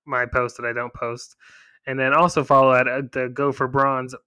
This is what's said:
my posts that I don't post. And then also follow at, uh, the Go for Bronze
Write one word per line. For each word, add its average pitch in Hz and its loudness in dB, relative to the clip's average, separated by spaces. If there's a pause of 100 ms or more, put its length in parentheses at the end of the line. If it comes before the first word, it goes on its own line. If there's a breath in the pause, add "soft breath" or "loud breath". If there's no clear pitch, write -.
my 127 -2
posts 120 -2
that 120 -10
I 117 -4
don't 120 -6
post. 120 -10 (520 soft breath)
And 131 -6
then 135 2
also 165 2
follow 135 6
at, 127 4
uh, 135 -4
the 127 -4
Go 139 -2
for 135 -4
Bronze 131 -2 (120)